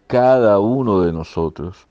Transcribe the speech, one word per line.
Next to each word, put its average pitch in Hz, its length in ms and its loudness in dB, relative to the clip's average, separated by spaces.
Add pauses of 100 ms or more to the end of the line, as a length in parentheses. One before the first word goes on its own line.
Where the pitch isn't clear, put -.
cada 123 520 2
uno 110 420 -2
de 85 100 0
nosotros. 82 800 -10